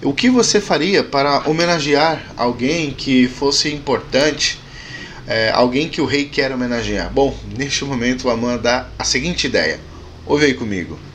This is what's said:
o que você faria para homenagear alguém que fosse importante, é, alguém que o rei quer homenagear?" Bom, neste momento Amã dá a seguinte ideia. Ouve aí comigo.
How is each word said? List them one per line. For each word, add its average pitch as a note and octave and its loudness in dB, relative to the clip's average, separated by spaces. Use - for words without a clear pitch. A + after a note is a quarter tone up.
o C#3 0
que B3 2
você A#3+ 4
faria F3 2
para C#3 2
homenagear D#3 2
alguém C#3 0
que B2+ 4
fosse C#3+ 0
importante, C#3 0
é, A2 0
alguém B2+ 2
que - -4
o C#3+ 2
rei C#3+ 0
quer C#3 0
homenagear?" A#2 -2
Bom, C3+ 2
neste C#3 -4
momento B2+ -2
Amã A#2+ 0
dá A#2+ 0
a - -4
seguinte D3 -2
ideia. D#2+ 0
Ouve D3 2
aí C#3 4
comigo. F#2+ -4